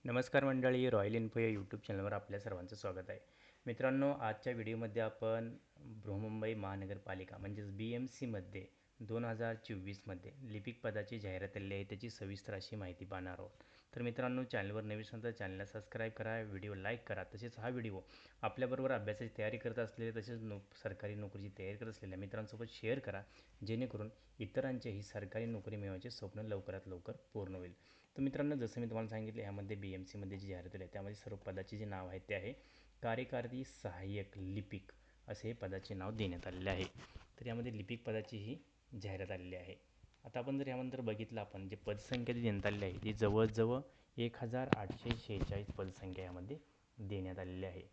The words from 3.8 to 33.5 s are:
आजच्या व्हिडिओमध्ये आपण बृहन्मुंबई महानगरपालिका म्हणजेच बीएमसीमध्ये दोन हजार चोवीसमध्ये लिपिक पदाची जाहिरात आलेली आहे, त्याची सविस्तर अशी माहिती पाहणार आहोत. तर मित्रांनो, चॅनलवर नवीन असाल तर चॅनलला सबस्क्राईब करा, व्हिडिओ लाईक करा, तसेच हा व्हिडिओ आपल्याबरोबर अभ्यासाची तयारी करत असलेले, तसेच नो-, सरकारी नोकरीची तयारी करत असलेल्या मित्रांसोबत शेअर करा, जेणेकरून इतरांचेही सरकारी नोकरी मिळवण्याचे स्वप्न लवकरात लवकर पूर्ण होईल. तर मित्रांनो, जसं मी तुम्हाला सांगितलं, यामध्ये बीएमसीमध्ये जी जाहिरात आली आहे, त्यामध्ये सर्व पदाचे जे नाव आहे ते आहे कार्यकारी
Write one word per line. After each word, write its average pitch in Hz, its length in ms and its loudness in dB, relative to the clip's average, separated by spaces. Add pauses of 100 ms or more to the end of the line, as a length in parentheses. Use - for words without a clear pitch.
आजच्या 123 420 2
व्हिडिओमध्ये 113 480 2
आपण 113 560 2 (200)
बृहन्मुंबई 110 760 0
महानगरपालिका 98 840 -2
म्हणजेच 104 340 -4
बीएमसीमध्ये 110 920 -2 (340)
दोन 113 260 0
हजार 113 300 2
चोवीसमध्ये 98 760 -6 (100)
लिपिक 110 420 -6
पदाची 107 360 0
जाहिरात 95 360 -2
आलेली 98 180 -2
आहे, 98 100 0
त्याची 107 260 -6
सविस्तर 101 440 -6
अशी 95 220 -6
माहिती 92 300 -6
पाहणार 92 340 -4
आहोत. 95 100 -8 (460)
तर 120 60 -2
मित्रांनो, 127 420 2
चॅनलवर 107 400 0
नवीन 107 180 -2
असाल 110 220 -8
तर 117 80 2
चॅनलला 98 340 -2
सबस्क्राईब 110 460 -4
करा, 110 300 0
व्हिडिओ 104 320 -2
लाईक 104 340 -2
करा, - 160 -2
तसेच 110 360 -8
हा 117 100 0
व्हिडिओ 113 300 -2 (420)
आपल्याबरोबर 127 500 2
अभ्यासाची 107 460 0
तयारी 110 200 2
करत 117 220 0
असलेले, 113 420 0
तसेच 113 200 -4
नो-, 104 180 -4 (240)
सरकारी 104 320 -2
नोकरीची 101 420 -6
तयारी 98 200 -4
करत 113 120 -4
असलेल्या 95 280 -6
मित्रांसोबत 107 520 -4
शेअर 123 300 2
करा, 98 240 -4 (440)
जेणेकरून 113 420 0 (300)
इतरांचेही 117 640 0
सरकारी 104 440 -4
नोकरी 107 300 -2
मिळवण्याचे 98 340 -4
स्वप्न 107 300 -6
लवकरात 95 460 -2
लवकर 92 280 -6 (200)
पूर्ण 95 220 -4
होईल. 87 180 -8 (440)
तर 135 40 2
मित्रांनो, 143 340 4
जसं 120 260 0
मी 117 60 2
तुम्हाला 113 220 0
सांगितलं, 110 320 -2
यामध्ये 101 340 -2
बीएमसीमध्ये 95 600 -4
जी 98 100 -6
जाहिरात 90 280 -6
आली 95 80 -6
आहे, 87 100 -10
त्यामध्ये 101 220 -4
सर्व - 200 -8
पदाचे 98 420 -6
जे 107 80 -2
नाव 92 220 -2
आहे 92 120 -4
ते 104 160 -2
आहे 98 180 -2 (480)
कार्यकारी 123 600 0